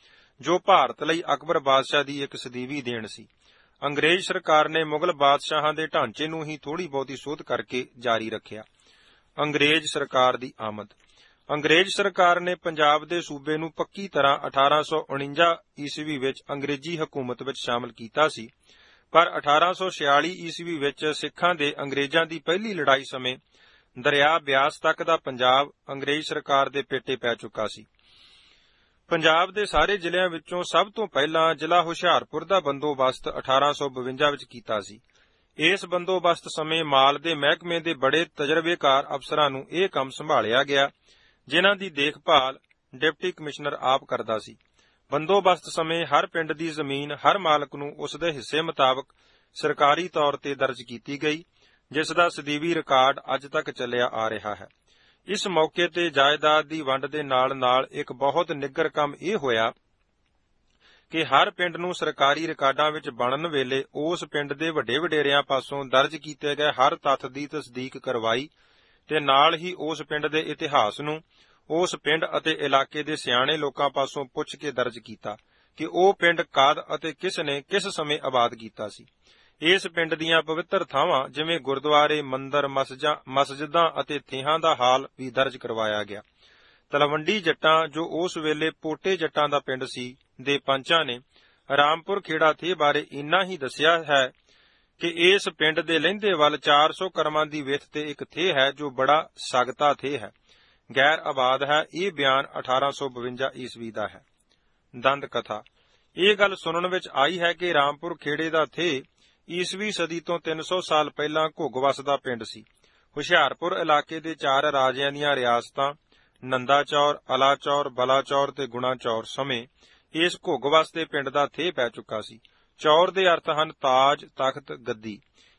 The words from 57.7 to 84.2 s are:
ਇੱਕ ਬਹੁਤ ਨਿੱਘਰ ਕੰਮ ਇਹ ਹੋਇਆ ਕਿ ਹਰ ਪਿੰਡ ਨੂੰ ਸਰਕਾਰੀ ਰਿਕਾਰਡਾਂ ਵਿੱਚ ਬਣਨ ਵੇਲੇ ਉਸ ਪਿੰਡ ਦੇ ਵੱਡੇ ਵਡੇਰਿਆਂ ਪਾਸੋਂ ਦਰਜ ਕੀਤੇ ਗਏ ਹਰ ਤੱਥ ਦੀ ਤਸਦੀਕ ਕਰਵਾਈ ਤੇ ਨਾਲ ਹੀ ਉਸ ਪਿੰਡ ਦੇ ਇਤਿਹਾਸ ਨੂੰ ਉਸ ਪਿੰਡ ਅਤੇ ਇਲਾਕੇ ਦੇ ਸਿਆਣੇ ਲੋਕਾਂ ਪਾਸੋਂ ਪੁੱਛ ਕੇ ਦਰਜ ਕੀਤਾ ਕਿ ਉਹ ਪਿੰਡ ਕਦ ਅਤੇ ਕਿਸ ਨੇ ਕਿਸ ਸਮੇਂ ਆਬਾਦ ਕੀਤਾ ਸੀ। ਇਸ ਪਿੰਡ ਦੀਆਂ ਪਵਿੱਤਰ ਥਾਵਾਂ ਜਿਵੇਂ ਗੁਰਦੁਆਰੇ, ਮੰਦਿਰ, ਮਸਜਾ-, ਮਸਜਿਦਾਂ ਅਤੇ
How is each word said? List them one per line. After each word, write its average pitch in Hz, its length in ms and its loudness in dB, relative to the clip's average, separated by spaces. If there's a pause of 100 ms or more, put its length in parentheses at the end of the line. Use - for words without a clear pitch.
ਇੱਕ 143 220 -8
ਬਹੁਤ 139 380 0
ਨਿੱਘਰ 143 380 -4
ਕੰਮ 147 320 -2
ਇਹ 190 140 -4
ਹੋਇਆ 123 380 0 (1400)
ਕਿ 160 160 -2
ਹਰ 147 260 4
ਪਿੰਡ 175 260 -4
ਨੂੰ 175 180 -4
ਸਰਕਾਰੀ 147 520 0
ਰਿਕਾਰਡਾਂ 147 440 0
ਵਿੱਚ 147 180 -8
ਬਣਨ 127 380 -2
ਵੇਲੇ 135 380 -2 (100)
ਉਸ 160 360 -4
ਪਿੰਡ 147 220 -4
ਦੇ 151 160 -4
ਵੱਡੇ 131 280 -2
ਵਡੇਰਿਆਂ 147 460 2
ਪਾਸੋਂ 139 420 -2
ਦਰਜ 135 300 4
ਕੀਤੇ 147 400 -6
ਗਏ 147 160 0
ਹਰ 143 240 4
ਤੱਥ 139 300 -2
ਦੀ 135 220 -10
ਤਸਦੀਕ 131 500 -10
ਕਰਵਾਈ 123 520 -2 (580)
ਤੇ 156 120 0
ਨਾਲ 143 360 4
ਹੀ 175 240 -8
ਉਸ 151 220 -6
ਪਿੰਡ 151 260 -4
ਦੇ 151 120 0
ਇਤਿਹਾਸ 143 640 0
ਨੂੰ 151 200 -6 (480)
ਉਸ 170 340 0
ਪਿੰਡ 156 220 2 (120)
ਅਤੇ 160 140 -2
ਇਲਾਕੇ 143 520 0
ਦੇ 151 120 -6
ਸਿਆਣੇ 139 420 0
ਲੋਕਾਂ 143 320 -2
ਪਾਸੋਂ 139 360 -4
ਪੁੱਛ 147 300 -8
ਕੇ 143 160 -8
ਦਰਜ 120 280 -4
ਕੀਤਾ 107 380 -12 (400)
ਕਿ 151 80 -8
ਉਹ 180 340 4
ਪਿੰਡ 170 220 2
ਕਦ 143 540 2
ਅਤੇ 156 180 -6
ਕਿਸ 180 260 -6
ਨੇ 143 220 -4
ਕਿਸ 196 260 -4
ਸਮੇਂ 156 380 -4
ਆਬਾਦ 123 300 2
ਕੀਤਾ 110 320 -12
ਸੀ। 110 180 -18 (560)
ਇਸ 190 260 2
ਪਿੰਡ 165 260 -2
ਦੀਆਂ 160 280 0
ਪਵਿੱਤਰ 165 420 -2
ਥਾਵਾਂ 147 460 0
ਜਿਵੇਂ 156 300 -4
ਗੁਰਦੁਆਰੇ, 147 640 2
ਮੰਦਿਰ, 135 460 -2
ਮਸਜਾ-, 135 500 -2 (100)
ਮਸਜਿਦਾਂ 143 720 0
ਅਤੇ 143 180 -6